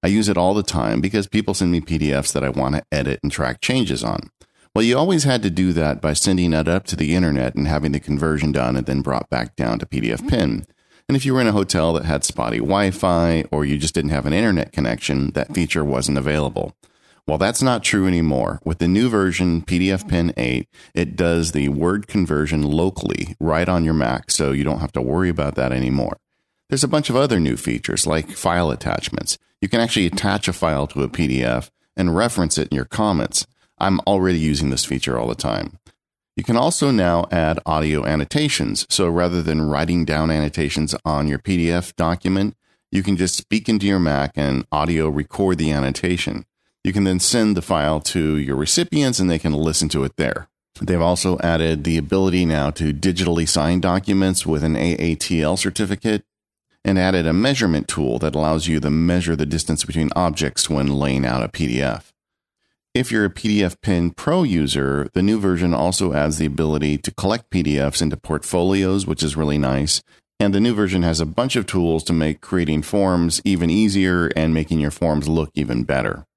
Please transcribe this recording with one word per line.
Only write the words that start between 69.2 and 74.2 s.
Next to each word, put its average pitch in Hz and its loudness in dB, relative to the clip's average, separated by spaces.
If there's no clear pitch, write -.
is 73 -2
really 76 0
nice. 69 0
And 101 2
the 101 2
new 117 2
version 95 0
has 82 2
a 82 0
bunch 117 -2
of 110 -2
tools 82 0
to - 0
make 78 0
creating 78 0
forms 90 0
even 87 2
easier 95 2